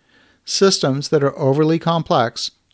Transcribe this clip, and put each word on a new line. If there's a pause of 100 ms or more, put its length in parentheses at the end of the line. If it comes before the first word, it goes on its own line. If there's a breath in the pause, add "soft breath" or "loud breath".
(440 soft breath)
Systems
that
are
overly
complex (220)